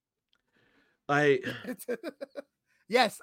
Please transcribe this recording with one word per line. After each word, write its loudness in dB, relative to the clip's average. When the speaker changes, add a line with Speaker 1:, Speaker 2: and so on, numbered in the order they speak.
Speaker 1:
Like 4
Speaker 2:
<laughs> -12
Yes, 2